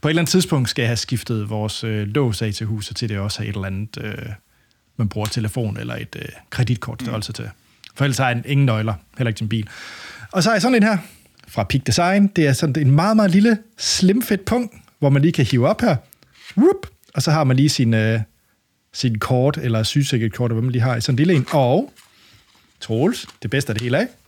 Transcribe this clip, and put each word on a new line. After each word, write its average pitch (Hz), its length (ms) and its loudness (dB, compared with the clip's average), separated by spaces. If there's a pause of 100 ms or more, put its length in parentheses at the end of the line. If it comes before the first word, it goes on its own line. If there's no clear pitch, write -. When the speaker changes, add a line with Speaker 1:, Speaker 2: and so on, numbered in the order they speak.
Speaker 1:
På 147 60 -2
et - 40 2
eller 165 100 2
andet 160 100 -2
tidspunkt 170 380 2
skal - 120 -4
jeg 117 80 2
have 117 80 0
skiftet 110 520 -6
vores, 107 340 -6
øh, 107 240 -4
lås 113 340 0
af 110 120 -2
til 110 120 -6
huset, 104 320 -6
til 113 120 -6
det 101 100 -4
også 101 200 -6
har 113 100 -6
et 101 60 -6
eller 98 120 -6
andet, 98 340 -8
øh, 107 120 -8 (840)
man 110 120 -2
bruger 107 180 -6
telefon 107 500 -4
eller 110 180 -8
et, - 200 -12
øh, - 100 -12 (240)
kreditkort 117 520 -4
størrelse 113 280 -6
Speaker 2:
Mm. 110 40 -10
Speaker 1:
til. - 160 -12 (460)
For 139 100 0
ellers 135 120 0
har 131 120 0
jeg 120 160 -2
ingen 139 200 2
nøgler, 110 280 0 (240)
heller 120 120 -2
ikke 104 80 -4
til - 80 -6
en 104 40 -4
bil. 104 200 -4 (640)
Og 185 120 0
så 208 60 2
har 226 60 2
jeg 196 60 0
sådan 247 140 2
en 214 80 6
her 214 140 2 (500)
fra - 160 -4
Peak 131 240 -2
Design. 185 400 4
Det 165 200 2
er 135 60 4
sådan 143 340 0
en 127 40 6
meget, 180 240 4
meget 208 160 4
lille, 208 260 6 (200)
slim 196 440 2
fit 196 200 -2
pung, 233 420 -4 (160)
hvor 143 100 4
man 139 120 4
lige 165 100 4
kan 139 140 2
hive 127 220 2
op 185 140 0
her. 208 140 2 (640)
Whoop! 381 280 4 (280)
Og - 80 -2
så 165 100 0
har 151 120 2
man 131 140 4
lige 143 120 4
sin, 117 240 2
øh, 110 260 2 (720)
sin 110 260 -2
kort, 131 380 0
eller 117 260 0
sygesikkerhedskort, 120 680 0
eller 113 40 -2
hvad 113 80 -2
man 127 80 -2
lige 120 100 0
har 123 140 0
i 117 60 -4
sådan 120 120 0
en 117 40 0
lille 180 160 4
en. 131 180 2
Og, 147 420 2 (880)
Troels, 147 440 -2 (160)
det 113 80 -6
bedste 143 200 -2
af 107 60 -2
det 107 80 -8
hele, 123 180 0
ikke? 247 120 -4 (140)